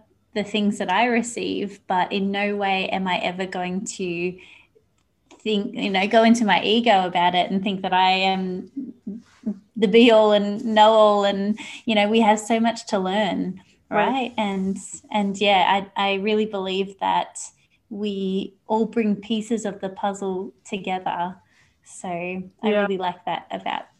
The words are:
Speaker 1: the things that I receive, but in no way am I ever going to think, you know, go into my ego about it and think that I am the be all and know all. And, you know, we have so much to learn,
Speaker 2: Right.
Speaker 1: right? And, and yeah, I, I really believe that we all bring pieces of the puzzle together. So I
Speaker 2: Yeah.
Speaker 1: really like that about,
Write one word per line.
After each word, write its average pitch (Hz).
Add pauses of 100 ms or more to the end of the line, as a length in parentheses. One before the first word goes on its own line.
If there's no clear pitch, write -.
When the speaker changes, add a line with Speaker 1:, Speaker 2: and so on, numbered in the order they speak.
(340)
Speaker 1:
the 208
things 208
that 185
I 214
receive, 202
but 180
in 196
no 202
way 196
am 190
I 175
ever 180
going 185 (120)
to 180 (1040)
think, 202
you 196
know, 190
go 226
into 233
my 190
ego 208
about 180
it 180
and 190
think 190
that 185
I 185
am 190 (1080)
the 214
be 233
all 214
and 202
know 214
all. 208
And, 202 (260)
you 226
know, 208
we 226
have 214
so 226
much 233
to 208
learn, 185 (300)
Speaker 2:
Right. 180
Speaker 1:
right? 247
And, 196 (320)
and 196
yeah, 196 (100)
I, 196
I -
really 214
believe 190
that 180 (520)
we 196 (140)
all 220
bring 214
pieces 214
of 196
the 190
puzzle 196 (100)
together. 185 (480)
So -
I 180 (200)
Speaker 2:
Yeah. 208
Speaker 1:
really 196
like 180
that -
about, - (180)